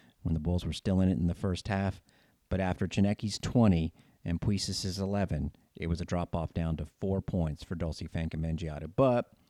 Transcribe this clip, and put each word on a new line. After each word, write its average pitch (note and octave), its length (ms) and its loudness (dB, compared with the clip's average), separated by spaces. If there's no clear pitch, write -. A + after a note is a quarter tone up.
when E2+ 80 2
the D#2+ 60 0
Bulls F2 260 0
were D#2+ 80 -2
still F#2+ 260 2
in F#2 80 6
it F#2 100 4
in E2+ 100 2
the E2+ 60 0
first F#2 340 -4
half. G2 340 -2
But F#2 100 0
after F#2 260 0
Chinecki's G2+ 520 0
twenty F2+ 560 4
and E2+ 180 -2
Puis's F#2+ 580 -2
eleven, F#2+ 540 -2
it - 120 -6
was E2 160 0
a - 20 -4
drop-off E2+ 480 -2
down E2 240 0
to D2+ 100 -4
four F#2+ 220 0
points D#2+ 420 -2
for - 100 -8
Dulcy E2 360 -6
Fankam-Mendjiadeu. D#2 840 -4
But B2 380 4